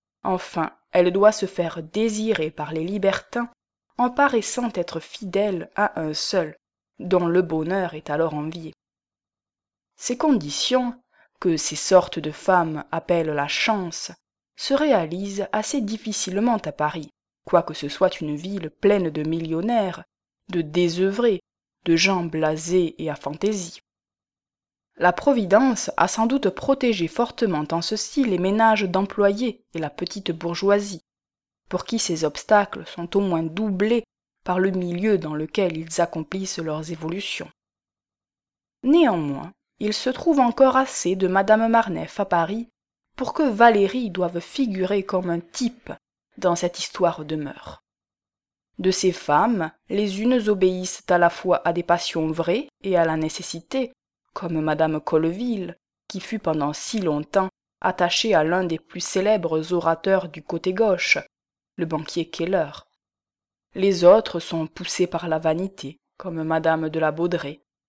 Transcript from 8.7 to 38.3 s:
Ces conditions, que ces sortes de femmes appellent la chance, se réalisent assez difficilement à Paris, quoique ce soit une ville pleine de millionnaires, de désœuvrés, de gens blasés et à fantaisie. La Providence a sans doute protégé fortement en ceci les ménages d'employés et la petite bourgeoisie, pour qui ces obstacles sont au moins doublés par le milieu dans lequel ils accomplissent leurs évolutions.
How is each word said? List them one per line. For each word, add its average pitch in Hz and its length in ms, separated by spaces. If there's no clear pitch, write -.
Ces - 220
conditions, 247 760
que 170 160
ces 156 220
sortes 180 420
de 151 120
femmes 165 600
appellent 165 360
la 143 200
chance, 190 640
se - 160
réalisent 196 800
assez 214 260
difficilement 214 800
à 165 140
Paris, 151 380
quoique - 280
ce 143 160
soit - 320
une 147 160
ville 180 320
pleine 202 400
de 151 140
millionnaires, 165 800
de 180 120
désœuvrés, 180 800
de 165 140
gens 180 260
blasés 160 720
et 156 120
à 143 60
fantaisie. 175 640
La 175 160
Providence 233 840
a 180 100
sans 220 180
doute 233 240
protégé 226 600
fortement 190 640
en 170 100
ceci - 420
les 196 140
ménages 214 460
d'employés 202 920
et 165 60
la 156 100
petite - 420
bourgeoisie, 196 720
pour 180 160
qui 226 160
ces 165 240
obstacles 196 640
sont 170 300
au - 20
moins 175 240
doublés 208 600
par 185 140
le 190 120
milieu 185 460
dans 156 180
lequel 160 400
ils 160 240
accomplissent 180 600
leurs 156 320
évolutions. 160 580